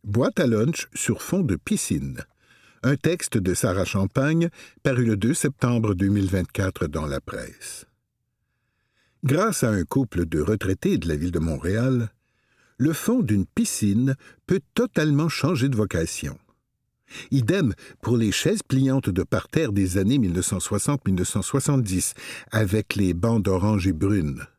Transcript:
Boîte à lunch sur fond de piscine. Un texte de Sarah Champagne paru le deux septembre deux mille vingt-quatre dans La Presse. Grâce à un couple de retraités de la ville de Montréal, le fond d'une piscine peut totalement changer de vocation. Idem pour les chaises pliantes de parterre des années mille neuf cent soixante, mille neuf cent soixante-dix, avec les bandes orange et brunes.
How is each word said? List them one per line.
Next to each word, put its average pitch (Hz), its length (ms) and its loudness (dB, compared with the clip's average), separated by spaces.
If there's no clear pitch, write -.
Boîte 120 360 0
à 156 80 4
lunch 117 460 0
sur - 280 -4
fond 190 200 -2
de 113 140 0
piscine. - 680 -4
Un 135 140 2
texte 165 400 -2
de 92 160 2
Sarah 92 320 0
Champagne 143 640 0
paru 127 220 2
le 110 120 4
deux 113 160 2
septembre 120 640 0
deux 98 140 2
mille 98 200 2
vingt-quatre 92 580 -2
dans 76 180 -4
La 69 160 -4
Presse. - 640 -14
Grâce 160 400 0
à 123 60 2
un 98 160 2
couple 110 400 0
de 80 160 -2
retraités 104 560 0
de 85 100 -4
la 78 80 0
ville 82 160 -4
de 85 80 -2
Montréal, 107 720 -2
le 139 140 2
fond 226 300 0
d'une 104 240 2
piscine 131 720 0
peut 190 120 0
totalement 156 560 2
changer 139 400 -2
de 127 80 0
vocation. 82 600 -4
Idem 135 420 2
pour 120 160 2
les 113 160 2
chaises 196 300 0
pliantes 135 460 0
de 92 140 0
parterre 120 480 -2
des 95 260 2
années 104 200 4
mille 101 160 2
neuf 90 140 0
cent 95 120 -2
soixante, 110 460 -2
mille 95 100 2
neuf 90 140 0
cent 101 120 -2
soixante-dix, 117 720 0
avec 107 440 0
les 95 180 2
bandes 104 340 0
orange 95 400 2
et 95 60 2
brunes. 80 520 0